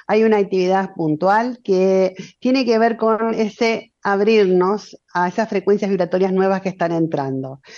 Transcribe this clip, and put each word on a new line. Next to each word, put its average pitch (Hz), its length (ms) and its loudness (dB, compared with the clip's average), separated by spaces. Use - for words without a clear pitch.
hay 214 200 2
una 214 120 4
actividad 190 580 0
puntual 196 680 -2
que 190 500 2
tiene 254 260 0
que 226 120 2
ver 226 200 2
con 220 360 0
ese 220 600 -4
abrirnos 202 920 2
a 180 160 -2
esas 214 180 -4
frecuencias 202 420 0
vibratorias 185 440 0
nuevas 190 280 2
que 190 80 -6
están 170 220 -4
entrando. 135 680 -4